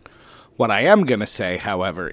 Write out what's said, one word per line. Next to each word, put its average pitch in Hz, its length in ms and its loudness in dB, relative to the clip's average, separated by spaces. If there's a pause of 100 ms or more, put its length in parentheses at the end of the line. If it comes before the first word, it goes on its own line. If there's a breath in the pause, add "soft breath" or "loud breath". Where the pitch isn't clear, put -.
(580 loud breath)
What 117 140 0
I 101 100 2
am 190 240 6
gonna 107 220 -2
say, 92 280 -4
however, 92 580 -4